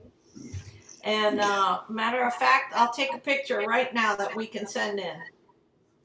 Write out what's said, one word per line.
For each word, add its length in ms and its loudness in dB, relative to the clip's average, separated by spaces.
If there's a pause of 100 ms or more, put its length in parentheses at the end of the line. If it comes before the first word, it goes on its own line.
(1040)
And, 380 2
uh, 480 2
matter 340 0
of 120 0
fact, 420 4
I'll 160 4
take 220 -2
a 40 -6
picture 420 -2
right 340 0
now 220 2
that 200 -4
we 100 -4
can 200 -8
send 340 -4
in. 160 -8 (880)